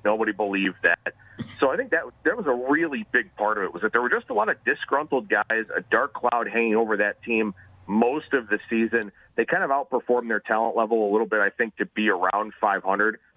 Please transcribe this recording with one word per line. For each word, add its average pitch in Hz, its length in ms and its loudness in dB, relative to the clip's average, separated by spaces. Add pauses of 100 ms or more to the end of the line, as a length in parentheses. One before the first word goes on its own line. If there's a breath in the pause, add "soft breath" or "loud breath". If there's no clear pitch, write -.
Nobody 110 260 2
believed 98 520 -2
that. 87 300 0 (460 loud breath)
So 135 120 4
I 156 40 -2
think 247 160 -4
that, 165 120 0 (200)
that 180 140 0
was 208 100 -6
a 127 240 0
really 147 400 0
big 117 240 -2
part 107 220 0
of 98 80 -2
it, - 80 -6
was 90 80 -8
that 107 100 -2
there 117 100 2
were 123 80 0
just 233 200 -2
a - 40 -4
lot 214 140 2
of - 160 -4
disgruntled 139 640 -2
guys, 107 380 0 (100)
a - 60 -2 (100)
dark 120 220 0
cloud 120 340 -2
hanging 110 280 0
over 110 220 2
that 104 240 -2
team 110 320 -2 (320 loud breath)
most 120 480 0
of 117 140 -2
the 104 120 -2 (100)
season. 113 420 0 (240 soft breath)
They 117 80 0
kind 180 200 0
of 151 60 -4
outperformed 123 600 0
their 107 100 0
talent 113 380 0
level 110 320 2
a - 20 2
little 107 160 2
bit, 107 120 0
I 101 100 4
think, 113 280 -4
to 101 80 -2
be 107 240 0
around 98 520 0
five 98 220 2
hundred, 104 360 0 (180 soft breath)